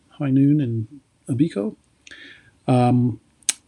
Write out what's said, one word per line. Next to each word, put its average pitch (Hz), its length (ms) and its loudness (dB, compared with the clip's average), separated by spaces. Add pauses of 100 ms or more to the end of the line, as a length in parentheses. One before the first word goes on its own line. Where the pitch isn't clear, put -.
high 143 200 -6
noon 139 300 4
in 113 420 -6 (280)
Abiko. 170 460 -2 (920)
Um, 123 520 2 (480)